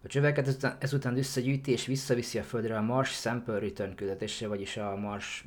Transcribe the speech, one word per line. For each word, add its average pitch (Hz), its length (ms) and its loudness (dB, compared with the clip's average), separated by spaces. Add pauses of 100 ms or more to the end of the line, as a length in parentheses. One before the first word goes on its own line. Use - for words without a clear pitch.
A - 20 -14
csöveket 143 420 4
ezután, 131 300 0
ezután 131 400 2
összegyűjti 135 540 2
és - 140 2
visszaviszi 123 520 0
a 101 40 0
Földre 110 340 -2
a 107 60 2
Mars 127 280 2
Sample 113 480 -2
Return 98 360 -2
küldetésre, 101 540 -4
vagyis 98 280 -4
a 101 200 -2
Mars 101 500 -6